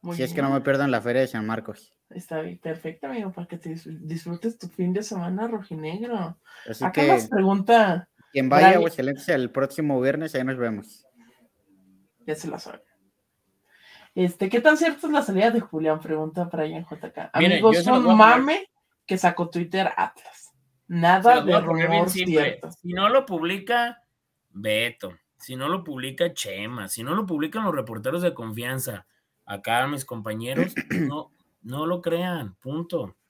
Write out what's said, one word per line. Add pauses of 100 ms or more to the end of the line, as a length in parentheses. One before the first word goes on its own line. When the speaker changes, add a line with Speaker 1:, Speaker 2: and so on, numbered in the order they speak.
Speaker 1:
Muy
Speaker 2:
Si
es
que
Speaker 1:
bien.
Speaker 2:
no
me
pierdo
en
la
feria
de
San
Marcos. (160)
Speaker 1:
Está
bien,
perfecto,
amigo,
para
que
te
dis-,
disfrutes
tu
fin
de
semana
rojinegro. (280)
Speaker 2:
Así
Speaker 1:
Acá
Speaker 2:
que
Speaker 1:
nos
pregunta (240)
Speaker 2:
quien
vaya
a
Speaker 1:
Brian.
Speaker 2:
Aguascalientes
el
próximo
viernes,
ahí
nos
vemos. (1200)
Speaker 1:
Ya
se
la
saben. (1300)
Este,
¿qué
tan
cierto
es
la
salida
de
Julián?
Pregunta
Brian
J
K.
Speaker 3:
Miren,
Speaker 1:
Amigos,
Speaker 3:
yo
se
los
Speaker 1:
un
Speaker 3:
voy
a
poner
Speaker 1:
mame (360)
que
sacó
Twitter
Atlas. (360)
Nada
Speaker 3:
Se
los
voy
Speaker 1:
de
Speaker 3:
a
poner
bien
Speaker 1:
rumor
Speaker 3:
simple.
Speaker 1:
cierto.
Speaker 3:
Si
no
lo
publica (480)
Beto, (260)
si
no
lo
publica
Chema,
si
no
lo
publican
los
reporteros
de
confianza, (420)
acá
a
mis
compañeros,
Speaker 2:
<clears throat>
Speaker 3:
no, (300)
no
lo
crean,
punto. (140)